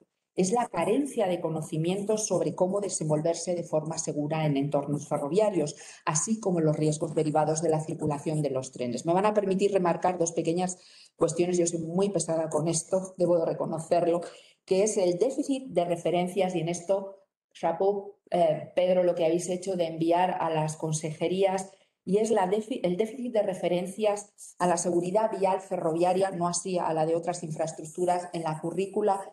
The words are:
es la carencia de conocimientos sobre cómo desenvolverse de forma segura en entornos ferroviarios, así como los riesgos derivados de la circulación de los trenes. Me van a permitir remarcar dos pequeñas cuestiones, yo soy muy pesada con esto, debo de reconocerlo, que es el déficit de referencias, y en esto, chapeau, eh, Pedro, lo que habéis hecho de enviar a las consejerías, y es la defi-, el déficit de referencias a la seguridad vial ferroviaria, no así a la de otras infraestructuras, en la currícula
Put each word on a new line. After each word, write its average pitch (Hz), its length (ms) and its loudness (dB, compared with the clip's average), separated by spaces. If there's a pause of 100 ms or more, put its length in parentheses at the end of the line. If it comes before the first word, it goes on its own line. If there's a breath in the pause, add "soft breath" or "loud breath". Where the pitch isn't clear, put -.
(360)
es 185 160 2
la 240 160 0
carencia 214 580 0
de 175 140 0
conocimientos 175 880 -2
sobre 160 260 0
cómo 190 260 0
desenvolverse 165 760 -2
de 170 80 -4
forma 156 340 -2
segura 151 480 -2
en 147 100 2
entornos 143 520 -2
ferroviarios, 165 680 0 (300 loud breath)
así 220 340 -2
como 180 220 0
los 156 160 2
riesgos 156 400 -2
derivados 156 440 2
de 165 100 2
la 156 100 2
circulación 156 600 -4
de 143 100 0
los 131 200 -4
trenes. 123 340 -6
Me 165 80 2
van 190 140 4
a 214 80 2
permitir 196 380 2
remarcar 180 440 2
dos 170 140 0
pequeñas 175 480 0 (380 loud breath)
cuestiones, 175 420 2
yo 170 80 4
soy 160 140 -2
muy 180 300 0
pesada 160 380 -2
con 151 200 -2
esto, 185 480 -2
debo 175 200 2
de 165 100 0
reconocerlo, 165 760 0 (440 loud breath)
que 190 200 2
es 220 120 0
el 175 220 2
déficit 262 520 -2
de 175 140 2
referencias, 180 720 0
y 170 60 0
en 156 80 -2
esto, 196 560 -4 (280)
chapeau, 190 600 -2 (160)
eh, 156 460 2
Pedro, 180 260 4
lo 175 140 4
que 170 80 2
habéis 175 240 2
hecho 180 260 -4
de 170 140 0
enviar 170 500 2
a 165 120 -2
las 156 260 0
consejerías, 175 960 -2 (320 loud breath)
y 190 140 2
es 220 120 2
la 208 160 2
defi-, 214 380 -2
el 180 120 2
déficit 220 360 -2
de 214 100 4
referencias 190 880 -2 (280 loud breath)
a 180 80 2
la 170 80 4
seguridad 185 600 0
vial 190 240 2
ferroviaria, 180 680 2
no 170 160 -2
así 175 320 -2
a 165 160 0
la 156 100 2
de 165 120 2
otras 170 260 -4
infraestructuras, 170 880 -2
en 165 120 -6
la 156 160 -4
currícula 190 600 0 (120)